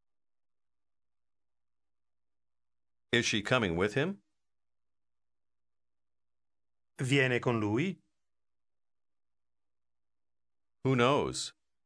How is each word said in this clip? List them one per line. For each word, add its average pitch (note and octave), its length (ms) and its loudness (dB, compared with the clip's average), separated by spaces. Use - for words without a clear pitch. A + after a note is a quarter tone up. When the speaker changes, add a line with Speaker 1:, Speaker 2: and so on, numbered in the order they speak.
Speaker 1:
Is A#2+ 140 2
she G#2+ 160 0
coming G#2 340 0
with G2 200 0
him? F3 260 -4
Speaker 2:
Viene C3 420 2
con A#2 200 0
lui? A#2 400 -2
Speaker 1:
Who B2+ 120 0
knows? A#2+ 560 0